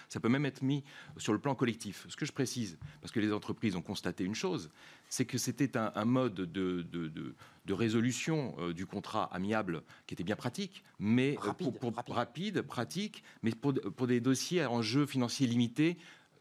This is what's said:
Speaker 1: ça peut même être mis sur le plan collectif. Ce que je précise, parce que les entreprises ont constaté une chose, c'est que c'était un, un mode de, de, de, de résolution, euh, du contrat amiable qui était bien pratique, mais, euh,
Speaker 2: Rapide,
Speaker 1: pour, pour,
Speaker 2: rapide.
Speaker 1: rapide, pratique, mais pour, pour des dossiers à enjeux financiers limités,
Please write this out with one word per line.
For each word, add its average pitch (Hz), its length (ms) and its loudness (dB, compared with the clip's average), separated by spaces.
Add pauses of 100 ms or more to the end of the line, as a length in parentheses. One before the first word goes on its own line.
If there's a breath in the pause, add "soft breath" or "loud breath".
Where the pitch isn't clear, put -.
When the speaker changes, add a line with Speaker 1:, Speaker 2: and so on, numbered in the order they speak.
Speaker 1:
ça - 100 -6
peut 113 80 0
même 139 180 4
être 131 180 -4
mis 139 200 2 (340 loud breath)
sur - 160 2
le 104 60 4
plan 139 140 0
collectif. 113 560 0
Ce - 60 -10
que 151 100 -4
je 135 60 -6
précise, 113 480 -2 (200 loud breath)
parce - 120 -12
que 117 80 0
les 104 120 4
entreprises 104 440 0
ont 87 60 0
constaté 92 420 -4
une 95 100 0
chose, 113 380 -2 (360 loud breath)
c'est - 180 0
que 127 120 -4
c'était 123 400 0
un, 110 160 2
un 107 120 0
mode 127 280 4
de, 90 480 0
de, - 0 - (280)
de, 78 260 -8 (300 loud breath)
de 95 80 0
résolution, 117 840 2
euh, 87 160 -2
du 90 140 -6
contrat 101 440 -2
amiable 92 520 0 (240 loud breath)
qui - 80 -8
était 90 80 -6
bien 98 120 0
pratique, - 480 -6 (140)
mais, 123 400 4
euh, - 40 -8
Speaker 2:
Rapide, 127 360 -2
Speaker 1:
pour, - 20 -12
pour, 117 160 -2
Speaker 2:
rapide. 117 200 -6
Speaker 1:
rapide, 147 480 0
pratique, 165 600 -4 (200 loud breath)
mais 113 80 4
pour, 139 220 0
pour 127 340 -2
des 120 120 4
dossiers 135 440 2
à 120 80 0
enjeux 120 340 4
financiers 131 400 2
limités, 123 520 4 (440 loud breath)